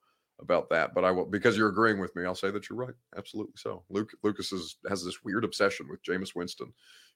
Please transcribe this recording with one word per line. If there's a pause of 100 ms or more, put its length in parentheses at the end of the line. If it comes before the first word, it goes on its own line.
(400)
about
that,
but
I
will,
because
you're
agreeing
with
me,
I'll
say
that
you're
right. (240)
Absolutely
so.
Luke, (100)
Lucas
is, (140)
has
this
weird
obsession
with
Jameis
Winston (420)